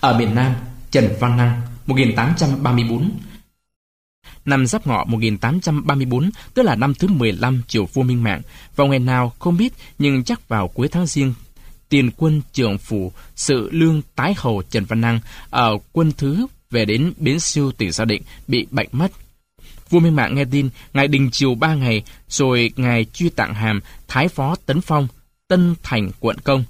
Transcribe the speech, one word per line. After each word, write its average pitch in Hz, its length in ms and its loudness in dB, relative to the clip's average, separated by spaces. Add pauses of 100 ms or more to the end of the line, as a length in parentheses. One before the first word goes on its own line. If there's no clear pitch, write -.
ở 123 180 2
miền 110 160 0
Nam, 127 200 2 (360)
Trần 117 180 4 (120)
Văn 120 160 2
Năng, 120 240 2 (260)
một 135 80 0
nghìn 120 220 2
tám 127 200 2
trăm 139 260 0
ba 123 100 4
mươi 120 120 4
bốn. 120 260 0 (1300)
Năm 135 220 2
Giáp 120 200 -2
Ngọ 110 180 0
một 113 140 -2
nghìn 107 200 0
tám 147 220 0
trăm 151 260 -2
ba 151 80 2
mươi 135 100 0
bốn, 127 260 0 (240)
tức 254 80 2
là 175 120 2
năm 135 200 0
thứ 180 140 0
mười 123 240 2
lăm 120 360 -2
triều 104 180 0
vua 131 160 -2
Minh 123 200 0
Mạng, 101 200 -2 (340)
vào 143 100 2
ngày 139 120 2
nào 127 400 0
không 175 180 0
biết, 226 160 0 (260)
nhưng 139 260 0
chắc - 240 -6
vào 101 200 -2
cuối 127 200 -2
tháng 175 180 -2
Giêng, 135 280 -2 (540)
tiền 135 280 2
quân 156 260 2 (100)
Trưởng 107 260 0
Phủ 95 340 -6 (240)
Sự 127 360 -2
Lương 160 300 2 (140)
Tái 156 200 0
Hầu 107 340 -2
Trần 107 140 -2
Văn 113 160 -2
Năng 117 200 0 (300)
ở 113 280 0 (140)
quân 160 240 2
thứ 156 300 -2 (240)
về 117 140 0
đến 120 320 0
Bến 151 240 0
Siêu, 139 320 -2
tỉnh 92 200 -4
Gia 110 120 -2
Định, 110 180 -2 (260)
bị 101 220 0
bệnh 117 220 -4
mất. 165 200 0 (800)
Vua 175 100 6
Minh 165 160 4
Mạng 123 180 0
nghe 139 100 0
tin, 135 240 0 (260)
ngài 139 140 2
đình 139 220 2
triều 131 240 0
ba 156 200 0
ngày, 120 280 0 (260)
rồi 123 480 2
ngài 120 360 2
truy 170 160 -2
tặng 110 260 -2
hàm 107 260 -2 (280)
Thái 143 200 0
Phó 147 280 -4 (100)
Tấn 143 140 0
Phong, 147 280 0 (400)
Tân 175 340 4
Thành 104 280 -2 (100)
Quận 113 180 -2
Công. 135 320 0